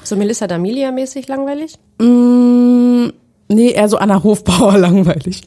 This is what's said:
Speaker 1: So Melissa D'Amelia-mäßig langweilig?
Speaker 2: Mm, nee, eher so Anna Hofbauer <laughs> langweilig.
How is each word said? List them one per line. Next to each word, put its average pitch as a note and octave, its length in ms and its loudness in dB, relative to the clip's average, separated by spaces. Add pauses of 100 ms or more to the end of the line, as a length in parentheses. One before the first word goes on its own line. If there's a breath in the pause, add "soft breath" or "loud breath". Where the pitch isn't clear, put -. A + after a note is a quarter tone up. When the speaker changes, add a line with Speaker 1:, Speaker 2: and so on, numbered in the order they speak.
Speaker 1:
So - 120 -8
Melissa G#3 300 -4
D'Amelia-mäßig B3+ 800 -6
langweilig? C#4 480 -8 (240)
Speaker 2:
Mm, A#3+ 1120 2 (400)
nee, A#3 220 2
eher G#3 180 0
so A3 80 0
Anna G3 260 0
Hofbauer G3+ 540 2
<laughs> - 20 4
langweilig. F3 680 0